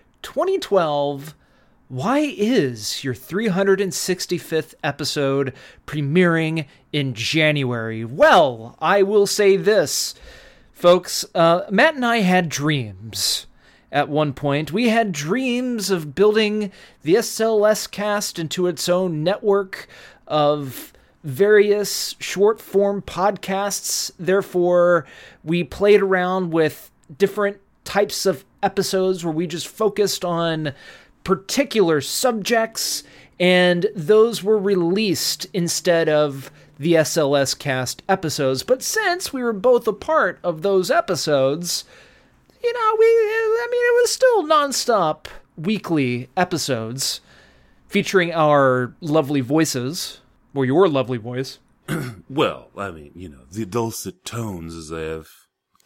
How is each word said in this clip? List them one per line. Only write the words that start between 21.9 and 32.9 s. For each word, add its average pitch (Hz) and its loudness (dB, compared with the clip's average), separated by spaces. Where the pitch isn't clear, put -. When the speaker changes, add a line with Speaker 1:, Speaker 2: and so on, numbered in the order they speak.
Speaker 1:
short-form 202 0
podcasts. 196 -4
Therefore, 175 2
we 175 -2
played 202 4
around 185 0
with 160 0
different 202 0
types - -2
of 180 0
episodes 190 -2
where 165 -4
we 170 -2
just 165 -10
focused 202 -2
on 165 -4
particular 190 0
subjects, 226 -2